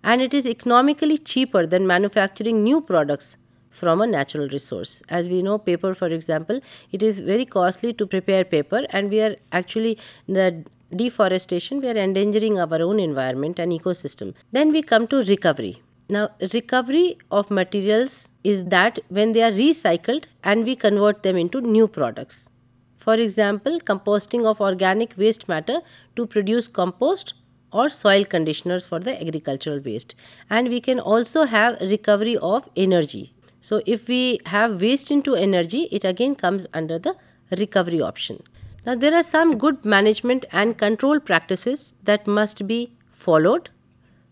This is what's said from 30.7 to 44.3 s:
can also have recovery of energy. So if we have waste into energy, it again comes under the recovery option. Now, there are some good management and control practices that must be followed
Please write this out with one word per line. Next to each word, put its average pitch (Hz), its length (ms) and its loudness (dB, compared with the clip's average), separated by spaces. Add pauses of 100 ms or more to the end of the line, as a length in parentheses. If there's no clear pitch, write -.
can 254 180 -2
also 233 460 2
have 226 380 2
recovery 208 560 0
of 190 400 -2
energy. 175 560 0 (320)
So 214 220 -2
if 226 200 -2
we 247 380 0
have 208 340 0
waste 240 300 0
into 285 240 0
energy, 190 580 0
it 202 140 -4
again 233 300 0
comes 185 360 -2
under 165 280 -6
the 320 160 -4 (440)
recovery 175 400 -2
option. - 440 -6 (420)
Now, 247 80 -4
there 277 220 2
are 339 80 4
some 320 340 2
good 262 260 0
management 214 680 2
and 214 260 0
control 247 420 2
practices 196 840 -2
that 208 240 0
must 208 400 0
be 233 240 -4 (180)
followed 180 640 2 (600)